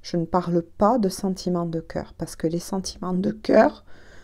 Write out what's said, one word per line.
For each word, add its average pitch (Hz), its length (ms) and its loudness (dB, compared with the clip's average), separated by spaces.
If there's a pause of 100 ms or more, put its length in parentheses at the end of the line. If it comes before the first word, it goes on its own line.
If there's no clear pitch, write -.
je - 160 -4
ne 165 80 0
parle 170 360 0
pas 214 360 2
de 202 120 2
sentiments 180 560 -2
de 165 160 -4
cœur, - 360 -8
parce - 180 -8
que - 120 -4
les 170 120 0
sentiments 185 540 -6
de 190 180 0
cœur, - 540 4 (380)